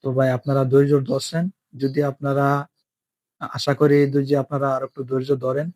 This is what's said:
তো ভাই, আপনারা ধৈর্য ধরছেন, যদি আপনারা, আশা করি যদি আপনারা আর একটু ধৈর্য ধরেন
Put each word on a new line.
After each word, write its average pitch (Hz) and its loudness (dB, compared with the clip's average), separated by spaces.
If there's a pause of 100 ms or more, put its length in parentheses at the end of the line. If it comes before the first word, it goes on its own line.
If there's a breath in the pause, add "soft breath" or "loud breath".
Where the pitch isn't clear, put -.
তো 135 -2
ভাই, 131 2
আপনারা 135 0
ধৈর্য 139 4
ধরছেন, 165 -4 (260)
যদি 135 -2
আপনারা, 139 0 (720)
আশা - -4
করি 143 4
যদি 139 0
আপনারা 135 -2
আর 131 -4
একটু 131 -12
ধৈর্য 131 -2
ধরেন 131 -4